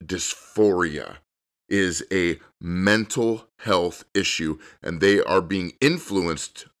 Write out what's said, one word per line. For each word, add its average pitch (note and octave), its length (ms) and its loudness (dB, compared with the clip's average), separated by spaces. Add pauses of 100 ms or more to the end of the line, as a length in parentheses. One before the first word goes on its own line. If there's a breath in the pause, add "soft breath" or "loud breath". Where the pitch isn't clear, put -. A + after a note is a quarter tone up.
dysphoria F2 1160 -2 (500)
is F#2 340 0 (100)
a F2 280 0 (200 soft breath)
mental G#2+ 840 0 (140)
health F2 440 0 (100)
issue, E2 440 -2 (240 loud breath)
and E2+ 180 -8
they G2 220 6
are F#2 200 2
being F2+ 380 -4
influenced F#2+ 840 -2 (140)